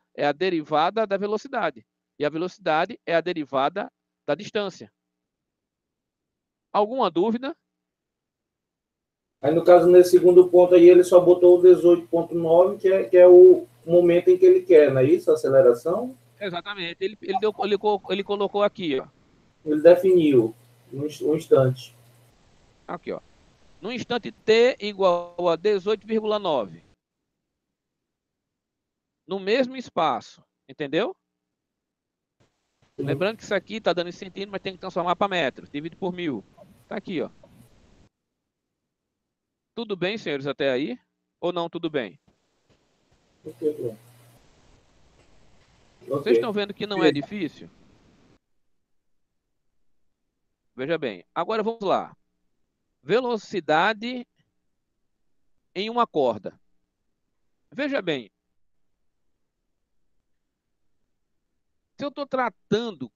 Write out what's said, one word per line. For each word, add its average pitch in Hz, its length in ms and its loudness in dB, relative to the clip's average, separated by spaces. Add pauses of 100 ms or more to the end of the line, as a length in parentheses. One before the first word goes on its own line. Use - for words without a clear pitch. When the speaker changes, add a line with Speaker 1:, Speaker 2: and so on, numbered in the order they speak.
(140)
Speaker 1:
é 147 140 -6
a 147 40 0
derivada 170 760 -4
da 196 100 -4
velocidade. 208 680 -8 (340)
E 143 60 -4
a 147 40 -4
velocidade 170 760 -6
é 165 100 -4
a 165 60 0
derivada 160 720 -6 (340)
da 147 100 -4
distância. 196 560 -10 (1800)
Alguma 214 380 -4
dúvida? 233 460 -4 (1900)
Speaker 2:
Aí, 143 120 -2
no 165 100 0
caso, 175 240 6
nesse 180 240 6
segundo 180 380 6
ponto 180 260 6
aí, 175 140 8
ele 180 140 8
só 180 160 6
botou 180 380 6
o 175 40 -6
dezoito 170 460 4
ponto 165 280 -4
nove, 170 420 2
que 185 140 -2
é, 190 160 0
que 180 100 0
é 180 100 10
o 180 400 10 (180)
momento 349 440 2
em 180 80 2
que 185 80 2
ele - 180 4
quer, 151 280 6
não 131 80 0
é 127 60 2
isso? 165 260 0
A 156 40 0
aceleração? 147 840 0 (220)
Speaker 1:
Exatamente. 175 640 -12
Ele, 208 200 -8
ele 190 180 -6
deu, 208 200 -4
ele 202 180 -4
co-, 208 320 -4
ele 196 140 -6
colocou 202 400 -6
aqui, 165 360 -4
ó. - 80 -12 (560)
Speaker 2:
Ele 151 180 -4
definiu 165 720 4 (380)
um 139 140 -10
ins-, - 160 -14
um 147 140 -2
instante. 135 600 0 (920)
Speaker 1:
Aqui, 170 260 -12
ó. - 80 -14 (580)
No 202 120 -14
instante 247 400 -10
T 233 480 0
igual 180 680 -4
a 165 80 0
dezoito 202 500 -4
vírgula 214 340 -4
nove. 120 440 -6 (2500)
No 185 140 -10
mesmo 247 380 -4
espaço, 156 680 -8 (240)
entendeu? 151 480 -8 (1800)
Speaker 2:
Sim. - 80 -10
Speaker 1:
Lembrando 170 340 -6
que - 60 -20
isso - 100 -10
aqui 202 260 -8
tá 185 140 -2
dando 175 160 -6
em - 40 -14
centímetro, 196 380 -16
mas 190 100 -12
tem 190 120 -12
que 180 60 -20
transformar 180 360 -6
pra 202 120 -4
metro. 160 420 -6
Divide 151 260 -14
por 185 160 -10
mil. 165 320 -8 (440)
Tá 202 80 -14
aqui, 170 260 -10
ó. 101 80 -10 (2500)
Tudo 214 200 -12
bem, 185 220 -6
senhores, 143 300 -10
até 139 240 -4
aí? 160 280 -6 (400)
Ou 175 140 -6
não 170 160 -6
tudo 170 180 -10
bem? 127 320 -10 (1300)
Speaker 2:
Ok, 151 300 -6
pronto. - 240 -12 (2000)
Speaker 1:
Vocês 139 200 -8
Speaker 2:
Ok. 220 120 0
Speaker 1:
estão 233 180 0
vendo 202 220 -8
que 208 140 -12
não 190 160 -4
é 156 60 2
Speaker 2:
Sim. 139 40 0
Speaker 1:
difícil? 143 560 -12 (3000)
Veja 151 220 -6
bem, 107 260 -10 (120)
agora 214 260 -6
vamos 226 220 -10
lá. 120 320 -6 (880)
Velocidade 214 1200 -4 (1500)
em 208 140 -8
uma 233 180 -4
corda. 107 520 -6 (1120)
Veja 269 300 -8
bem, 143 300 -8 (3750)
se - 60 -14
eu 277 80 -10
tô 285 140 -12
tratando 220 880 -8